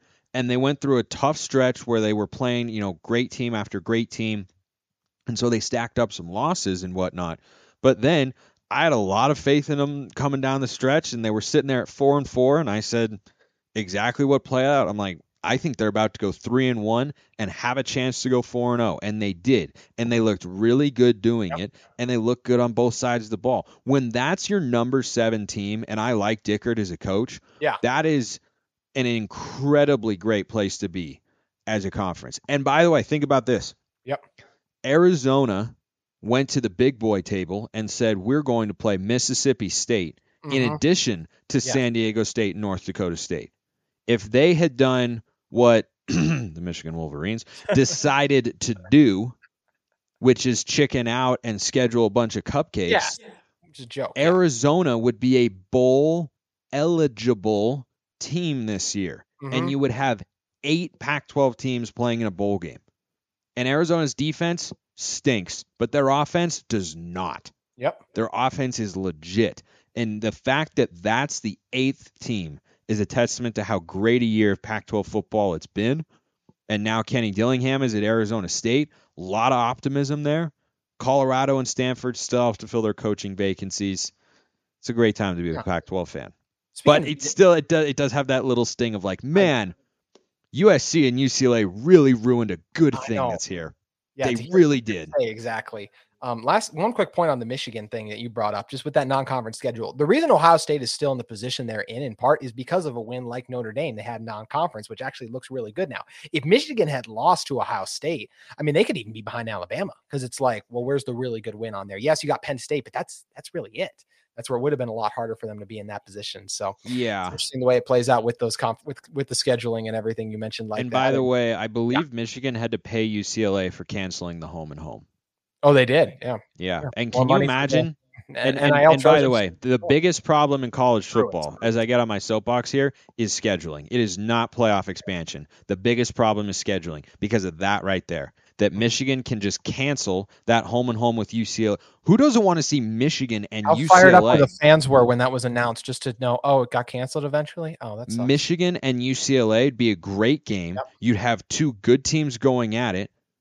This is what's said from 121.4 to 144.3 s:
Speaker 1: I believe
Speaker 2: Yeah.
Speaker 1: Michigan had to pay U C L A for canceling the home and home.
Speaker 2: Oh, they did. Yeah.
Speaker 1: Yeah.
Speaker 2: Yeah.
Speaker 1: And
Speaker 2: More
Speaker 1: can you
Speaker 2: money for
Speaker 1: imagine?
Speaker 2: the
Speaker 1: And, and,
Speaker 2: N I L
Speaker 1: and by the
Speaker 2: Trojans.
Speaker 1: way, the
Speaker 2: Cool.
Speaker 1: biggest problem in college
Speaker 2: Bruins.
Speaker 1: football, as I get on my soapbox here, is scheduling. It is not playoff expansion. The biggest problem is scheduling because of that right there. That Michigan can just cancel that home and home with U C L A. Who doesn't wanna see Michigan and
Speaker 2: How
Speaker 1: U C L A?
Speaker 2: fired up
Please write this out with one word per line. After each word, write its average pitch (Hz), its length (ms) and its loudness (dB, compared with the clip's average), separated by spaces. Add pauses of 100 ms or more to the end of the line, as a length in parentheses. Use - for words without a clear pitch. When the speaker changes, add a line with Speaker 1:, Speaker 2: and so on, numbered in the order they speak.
Speaker 1:
I 104 120 -6
believe 117 320 0
Speaker 2:
Yeah. 143 160 -4
Speaker 1:
Michigan 120 400 -6
had 113 160 -4
to 110 80 -4
pay 113 240 -4
U 107 220 -2
C 110 200 -2
L 98 140 2
A 92 120 -2
for 90 140 -12
canceling 90 560 -8
the 78 60 -12
home 80 240 -12
and 73 100 -14
home. 65 240 -14 (580)
Speaker 2:
Oh, 143 120 8
they 127 100 8
did. 135 380 4
Yeah. 117 160 -6 (180)
Speaker 1:
Yeah. 87 240 -4
Speaker 2:
Yeah. - 160 -8
Speaker 1:
And 117 180 -4
Speaker 2:
More 123 100 4
Speaker 1:
can 127 40 2
you 135 60 4
Speaker 2:
money 139 120 4
for 131 60 0
Speaker 1:
imagine? 143 440 0 (340)
Speaker 2:
the 127 100 -8
Speaker 1:
And, 131 160 2
and, - 20 -6
Speaker 2:
N 143 140 4
I 143 120 6
L 160 100 10
Speaker 1:
and 135 80 0
by 151 180 8
the 135 80 4
Speaker 2:
Trojans. 127 40 2
Speaker 1:
way, 98 280 0
the 127 180 2
Speaker 2:
Cool. 107 120 -6
Speaker 1:
biggest 160 340 2
problem 143 400 2
in 117 60 -6
college 120 420 2
Speaker 2:
Bruins. 113 140 4
Speaker 1:
football, 76 360 -6
as 113 140 2
I 117 80 2
get 120 160 2
on 117 80 2
my 104 100 -2
soapbox 117 540 -2
here, 139 220 2 (240)
is 110 200 -2
scheduling. 80 520 -4
It 120 100 0
is 98 160 0
not 113 340 -2
playoff 104 380 2
expansion. 87 580 -8 (200)
The 101 100 -4
biggest 120 380 0
problem 107 340 0
is 92 80 -6
scheduling 82 480 -6 (160)
because 104 240 0
of 82 140 -8
that 98 260 0
right 95 240 -2
there. 76 240 -8 (260)
That 104 140 2
Michigan 123 500 -2
can 117 180 -6
just 101 240 -4
cancel 117 640 -4 (180)
that 117 180 2
home 120 240 -2
and 113 100 -2
home 117 180 0
with 107 160 -6
U 113 120 -2
C 110 220 -2
L 104 80 0
A. - 40 -4 (260)
Who 190 120 6
doesn't 254 260 6
wanna 175 200 2
see 147 180 0
Michigan 113 720 -2
and 107 120 -6
Speaker 2:
How 151 120 2
Speaker 1:
U 143 100 -2
C 180 80 8
L 180 40 10
A? 185 40 10
Speaker 2:
fired 185 120 10
up 156 240 8